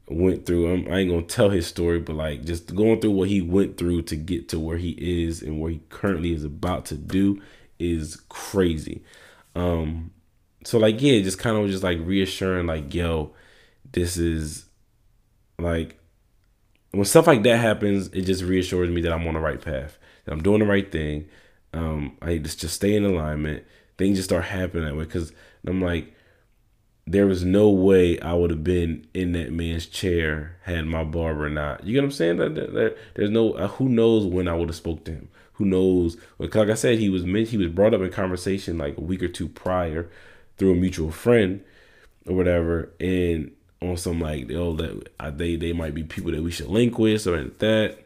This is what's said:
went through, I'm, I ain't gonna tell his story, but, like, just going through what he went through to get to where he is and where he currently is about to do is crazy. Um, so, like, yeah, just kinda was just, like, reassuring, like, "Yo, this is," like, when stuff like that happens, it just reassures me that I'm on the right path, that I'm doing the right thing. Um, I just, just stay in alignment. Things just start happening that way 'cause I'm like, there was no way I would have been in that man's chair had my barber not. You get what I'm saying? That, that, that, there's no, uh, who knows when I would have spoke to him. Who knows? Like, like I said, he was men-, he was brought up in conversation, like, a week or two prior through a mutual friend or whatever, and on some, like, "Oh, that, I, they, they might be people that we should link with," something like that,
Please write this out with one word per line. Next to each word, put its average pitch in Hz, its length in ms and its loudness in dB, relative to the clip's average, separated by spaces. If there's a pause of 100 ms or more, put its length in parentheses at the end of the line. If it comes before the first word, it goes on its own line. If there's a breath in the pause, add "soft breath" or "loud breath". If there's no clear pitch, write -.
went 87 380 0
through, 87 260 2
I'm, 90 200 -2
I 92 80 0
ain't 92 100 2
gonna 85 140 0
tell 104 260 2
his 90 180 0
story, 85 320 0
but, 80 160 -8
like, 76 300 -6
just 85 280 -6
going 107 280 4
through 107 100 2
what 95 180 2
he 98 120 2
went 90 360 2
through 87 260 0
to - 120 -8
get 80 340 -6
to 85 100 -4
where 80 180 -4
he 85 140 -4
is 85 500 -2
and 78 180 -6
where 80 120 -2
he 80 180 -6
currently 87 440 -2
is 76 120 -4
about 78 400 -4
to 82 100 -10
do 95 460 0 (360 loud breath)
is 82 380 -4 (140)
crazy. 85 760 -2 (520 loud breath)
Um, 82 560 -2 (520)
so, - 160 0
like, 110 220 4
yeah, 139 200 6
just 92 200 -2
kinda 110 180 0
was 101 120 0
just, 95 120 -4
like, 90 180 0
reassuring, 92 680 0
like, 76 260 -6
"Yo, 82 400 -2 (580 soft breath)
this 87 260 -2
is," 80 480 -2 (920)
like, 85 400 -4 (920)
when 101 140 0
stuff 160 220 6
like 123 160 6
that 117 160 6
happens, 101 540 0
it 95 80 -4
just 95 220 0
reassures 92 460 0
me 85 120 -2
that 82 120 0
I'm 82 140 -4
on 80 80 -4
the 80 40 -4
right 73 220 -4
path, 73 360 -8 (280 soft breath)
that - 60 -10
I'm 78 100 -6
doing 101 180 4
the 107 60 4
right 98 260 2
thing. 76 340 -4 (480 soft breath)
Um, 78 480 -6
I 85 160 -2
just, 78 240 -8
just 82 140 -6
stay 101 200 2
in 101 100 2
alignment. 76 580 -2 (340 soft breath)
Things 98 200 2
just 92 120 -4
start 90 160 0
happening 87 400 -4
that 73 100 -6
way 78 100 -6
'cause 82 280 -6 (340 soft breath)
I'm 92 140 -2
like, 85 320 -4 (920 soft breath)
there 98 220 4
was 90 160 2
no 101 260 6
way 92 500 6
I 85 140 -4
would 87 160 2
have 80 140 -4
been 85 500 0
in 90 200 -2
that 78 180 -4
man's 82 360 -4
chair 80 760 -2
had 85 220 -4
my 80 180 -2
barber 78 460 -2
not. 73 360 -6
You 104 80 -4
get 139 60 2
what 139 60 4
I'm 143 60 -2
saying? 170 260 0
That, 156 180 -2
that, - 180 -6
that, 113 240 0 (180 loud breath)
there's 101 140 0
no, 110 240 2
uh, 85 140 -4
who 131 220 -2
knows 113 360 4
when 90 220 0
I 85 80 -2
would 82 140 -2
have 80 60 -6
spoke 82 300 -6
to 82 60 -8
him. - 160 -12 (260 soft breath)
Who 104 120 -2
knows? 92 520 4 (200 loud breath)
Like, - 180 -4
like 107 140 4
I 110 60 2
said, 120 240 2
he 104 100 2
was 92 160 0
men-, 101 200 0
he 113 120 -4
was 92 100 2
brought 98 260 4
up 98 80 4
in 90 100 0
conversation, 95 640 -4
like, 73 200 -4
a - 40 -8
week 90 200 -4
or 90 60 -2
two 85 220 -6
prior 87 600 -4 (480 loud breath)
through 95 160 4
a - 20 2
mutual 87 360 -2
friend 98 500 2 (640 soft breath)
or 90 80 -2
whatever, 87 640 0
and 87 520 0 (300)
on 90 160 -4
some, 85 220 -4
like, 76 320 -6
"Oh, 85 240 -2
that, 65 340 -8 (100)
I, 78 100 -8
they, 85 260 -4
they 82 180 -2
might 80 220 -4
be 80 80 -6
people 87 280 -6
that 76 120 -2
we 85 80 -4
should - 160 -8
link 117 320 2
with," 107 220 2
something 82 240 -2
like - 140 -12
that, 107 460 0